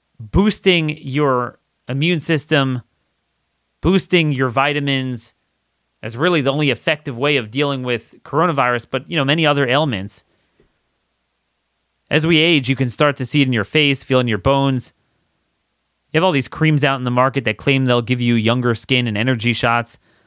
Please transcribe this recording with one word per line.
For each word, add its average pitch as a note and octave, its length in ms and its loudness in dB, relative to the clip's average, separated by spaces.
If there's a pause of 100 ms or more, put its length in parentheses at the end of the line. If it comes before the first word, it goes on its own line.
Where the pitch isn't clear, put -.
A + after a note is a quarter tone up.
(200)
boosting E3 800 2
your C3 640 -2 (300)
immune D#3 300 0
system, C#3 640 0 (960)
boosting E3+ 500 2
your C3 180 0
vitamins C3+ 840 -2 (680)
as A2 140 -12
really D#3+ 260 0
the C3 100 0
only D3 180 0
effective C#3 480 -4
way C#3+ 180 0
of A2 160 -2
dealing C#3 320 -2
with B2 400 -6
coronavirus, C3+ 640 0
but, - 200 -6
you E3 80 -4
know, C#3 80 0
many D3+ 200 0
other C#3+ 220 2
ailments. A#2+ 560 -2 (1900)
As D3+ 160 0
we E3 100 2
age, D3+ 320 2
you C3+ 60 2
can B2+ 140 -2
start C#3+ 280 0
to B2+ 80 -6
see D3+ 160 0
it C3 60 2
in B2+ 60 0
your G#2+ 100 0
face, C#3+ 400 0
feel B2+ 160 2
it - 20 2
in B2 60 0
your A2 100 0
bones. C3+ 560 0 (1200)
You D#3 80 0
have E3+ 40 2
all F#3 80 2
these C3+ 180 0
creams D3+ 340 0
out C#3 140 0
in B2+ 80 -6
the B2 60 -2
market B2 340 0
that G#2+ 120 -2
claim C3+ 280 0
they'll A#2+ 180 2
give B2 180 -2
you A#2+ 140 2
younger A#2 400 0
skin B2 320 -2
and G#2 100 -4
energy A#2 360 -2
shots A#2 440 -2 (300)